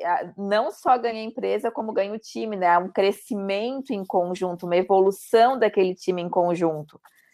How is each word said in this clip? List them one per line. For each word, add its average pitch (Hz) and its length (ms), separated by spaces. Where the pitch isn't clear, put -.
ah, 175 340
não 208 340
só 269 260
ganha 233 240
a 220 40
empresa, 214 460
como 220 220
ganha 196 200
o 220 60
time, 220 380
né? 185 100
Há 175 120
um 185 120
crescimento 202 1000
em 196 120
conjunto, 180 600
uma 175 100
evolução 196 840
daquele 208 380
time 180 260
em 175 80
conjunto, 165 680